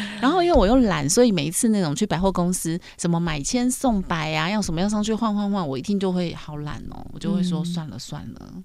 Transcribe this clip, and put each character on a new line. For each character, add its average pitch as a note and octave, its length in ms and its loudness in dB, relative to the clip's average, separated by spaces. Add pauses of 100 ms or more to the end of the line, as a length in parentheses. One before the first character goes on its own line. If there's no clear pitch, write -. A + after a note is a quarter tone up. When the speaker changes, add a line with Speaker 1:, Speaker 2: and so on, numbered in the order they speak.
(220)
Speaker 1:
然 C4 100 4
后 F4+ 120 4
因 F4 60 4
为 F4 60 6
我 F#3 120 6
又 A#3 80 6
懒， F3 340 2
所 A#3+ 140 6
以 A#3+ 80 6
每 D#3 140 0
一 D#3+ 60 -4
次 A3+ 180 0
那 G#3 120 4
种 D3+ 140 0
去 G#3+ 100 0
百 D#3+ 120 0
货 F#3+ 140 2
公 F3+ 200 0
司， F3 280 -2 (180)
什 F3+ 120 -2
么 E3+ 100 2
买 D#3+ 220 -2
千 B3 280 0
送 A#3 320 0
百 D#3 320 -2
啊， D#3 160 0
要 G#3+ 120 0
什 F3 120 -2
么 D#3+ 60 -2
要 G3 80 2
上 G#3 160 0
去 A3 100 0
换 G#3+ 200 0
换 G3+ 180 0
换， F#3 160 -2
我 C3+ 100 -4
一 - 40 -4
听 G3+ 180 -2
就 F#3+ 120 0
会 F3+ 220 -2
好 D3+ 240 -12
懒 D3 320 -8
哦， - 240 -12
我 - 60 -14
就 G3 140 -2
会 F#3+ 100 2
说： F3 180 0
Speaker 2:
嗯。 F3 40 -6
Speaker 1:
“算 E3+ 240 -6
了， - 100 -12
算 D3+ 340 -12
了。” - 200 -16 (120)